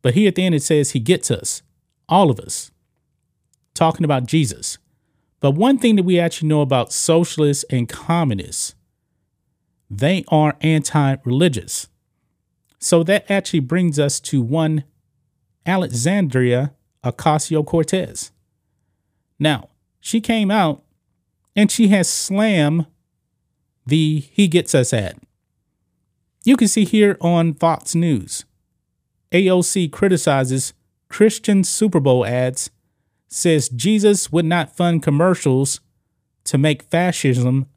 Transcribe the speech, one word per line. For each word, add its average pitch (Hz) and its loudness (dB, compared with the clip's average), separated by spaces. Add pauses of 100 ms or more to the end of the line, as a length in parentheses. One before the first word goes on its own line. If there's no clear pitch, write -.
But 123 0
here 208 4
at 180 0
the 185 -2
end, 175 0
it 143 0
says 147 0
he 131 -4
gets 143 -2
us, - -6 (440)
all 196 4
of 101 -2
us, - -12 (1040)
talking 165 0
about 135 0
Jesus. - -4 (640)
But 139 2
one 240 2
thing 226 2
that 190 2
we 175 2
actually 165 -2
know 151 2
about 131 0
socialists 156 0
and 123 -2
communists, - -4 (1120)
they 147 -2
are 151 2
anti-religious. 143 0 (920)
So 165 2
that 202 -2
actually 185 -2
brings 165 -2
us 143 -2
to 135 -2
one 156 -2 (800)
Alexandria 139 0 (300)
Ocasio-Cortez. 156 -2 (1080)
Now, 147 -2 (300)
she - -4
came 214 -2
out 180 0 (720)
and 202 4
she 226 2
has 190 4
slammed 170 0 (1000)
the 156 0
He 196 0
Gets 170 0
Us 131 2
ad. 104 -6 (1200)
You 254 6
can 220 2
see 208 2
here 208 2
on 165 2
Fox - -2
News, 165 -2 (840)
A 185 2
O 180 4
C 175 -2
criticizes 139 0 (360)
Christian 208 2
Super 180 0
Bowl 127 2
ads, 127 -4 (560)
says 156 0
Jesus 202 0
would 165 0
not 165 -2
fund 170 0
commercials 143 0 (640)
to - -2
make 151 0
fascism 135 0